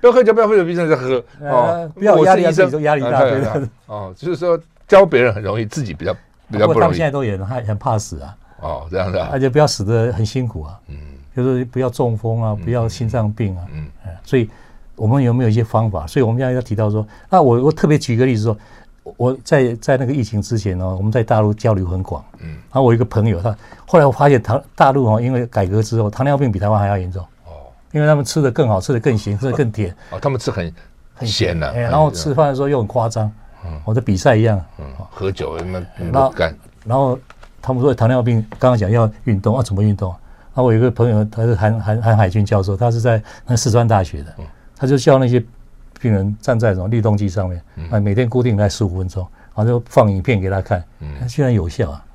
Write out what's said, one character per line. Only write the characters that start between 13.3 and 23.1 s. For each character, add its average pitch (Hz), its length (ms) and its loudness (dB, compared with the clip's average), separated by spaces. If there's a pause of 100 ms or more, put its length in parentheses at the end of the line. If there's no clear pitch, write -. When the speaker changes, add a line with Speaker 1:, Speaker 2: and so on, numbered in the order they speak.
Speaker 2:
病 101 240 -4
啊。 87 160 -12
Speaker 1:
嗯。 76 140 -10 (180)
Speaker 2:
哎， 87 180 -14
所 - 160 0
以 113 120 0 (440)
我 113 120 -4
们 135 160 2
有 120 100 2
没 123 120 0
有 113 40 2
一 107 60 2
些 113 100 2
方 110 260 0
法？ 80 160 -6
所 143 140 -2
以 - 20 4
我 113 80 2
们 117 80 -2
现 131 80 -2
在 127 60 -2
要 127 80 -2
提 123 140 -6
到 107 160 0
说， 107 160 -2 (240)
那 190 100 6
我， 123 240 4
我 156 80 4
特 156 160 0
别 147 100 4
举 127 140 -4
一 113 60 0
个 127 80 4
例 127 100 2
子 107 60 -2
说， 110 120 -2 (640)
我 127 260 -2
在， 127 340 2
在 135 200 0
那 131 100 0
个 117 60 -2
疫 147 100 -2
情 107 180 -4
之 113 180 -2
前 95 220 -4
哦， 92 160 -4
我 92 60 -4
们 107 80 0
在 117 120 0
大 110 180 2
陆 107 120 2
交 107 220 0
流 95 120 -2
很 92 160 -4
广。 87 220 -10 (140)
Speaker 1:
嗯。 82 120 -16
Speaker 2:
然 - 220 -20
后 135 100 2
我 120 120 6
一 - 20 0
个 120 80 0
朋 107 220 0